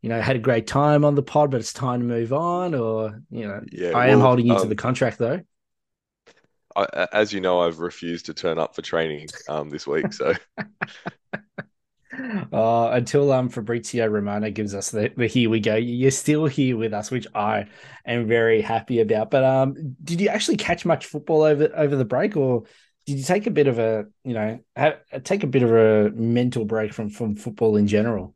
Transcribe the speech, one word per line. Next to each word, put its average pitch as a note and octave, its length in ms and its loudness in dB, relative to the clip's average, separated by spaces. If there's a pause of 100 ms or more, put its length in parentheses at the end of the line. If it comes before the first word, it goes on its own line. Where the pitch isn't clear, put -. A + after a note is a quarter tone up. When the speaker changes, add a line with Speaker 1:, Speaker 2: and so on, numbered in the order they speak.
Speaker 1:
you A2+ 60 -6
know, A2+ 120 -2
had B2+ 140 2
a B2 60 -2
great A2+ 260 0
time D3 380 4
on D3 100 4
the C#3 80 2
pod, D3 300 2
but B2 80 0
it's - 120 -10
time B2 280 -4
to A#2+ 60 -2
move A#2 260 -2
on, F3 420 -2
or, A2 560 -4
you A2 160 -10
know, G2+ 140 -8 (100)
Speaker 2:
Yeah, F2 260 -6
Speaker 1:
I B2 120 4
am B2+ 100 8
Speaker 2:
well, B2 80 6
Speaker 1:
holding B2 200 4
you A#2+ 80 4
to G2 80 2
Speaker 2:
um, F#2+ 60 -2
Speaker 1:
the G#2+ 60 -2
contract, B2 440 -2
though. B2+ 220 -4 (1300)
Speaker 2:
I, G2 180 0
a-, F2+ 220 -2
as G#2 180 2
you G2+ 80 -4
know, F2+ 200 2
I've E2+ 180 0
refused E2+ 480 -8
to E2 80 -10
turn E2 240 -4
up - 160 -4
for E2+ 80 -10
training, D#2 460 -4 (200)
um, D2+ 220 -6
this D2 160 -10
week, - 260 -2
so. - 220 -2 (240)
Speaker 1:
<laughs> - 60 -8 (1900)
Uh, A#2 420 2
until, C#3 360 2
um, B2+ 180 2
Fabrizio A#2 600 -4
Romano G#2 420 -2
gives G2+ 240 -6
us G2 160 -8
the, A2 260 -2
the A#2 120 2
"Here A#2 200 2
we A2+ 120 2
go," A2 160 2
you're A#2+ 340 2
still D3+ 360 0
here C3 300 0
with A2 160 -2
us, G#2 200 -6
which A#2+ 200 -6
I G#2 340 -2 (380)
am A#2+ 220 -2
very A2+ 340 4
happy A2+ 380 -2
about. A2 320 2
But, C3 140 4
um, C3 580 0
did E3+ 180 -4
you G3+ 80 2
actually G#3+ 280 0
catch F3+ 280 -2
much E3 220 0
football D#3 360 0
over, D3+ 340 4
over D3 180 2
the C3+ 100 2
break, C3 320 -2
or B2+ 280 0 (420)
did C#3+ 120 -4
you C3+ 60 -8
take G3 220 0
a A#3 60 -2
bit D3 160 4
of A#2 100 0
a, A2 280 0 (180)
you B2 100 -6
know, A2 240 -4 (180)
ha-, C#3+ 200 0 (260)
take G3+ 220 -2
a - 20 -2
bit C3 160 2
of A#2 100 4
a G#2+ 380 6
mental A#2 540 0
break G#2+ 280 -4
from, A2 160 -8
from G#2+ 280 -6
football A2 400 0
in G#2 100 4
general? G#2 500 0